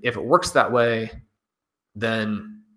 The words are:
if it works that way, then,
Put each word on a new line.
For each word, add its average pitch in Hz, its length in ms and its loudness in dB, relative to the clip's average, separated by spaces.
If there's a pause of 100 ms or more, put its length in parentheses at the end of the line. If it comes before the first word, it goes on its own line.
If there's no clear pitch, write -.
if 117 140 0
it 78 60 -4
works 170 280 2
that 113 200 4
way, 117 400 2 (840)
then, 107 680 -4 (140)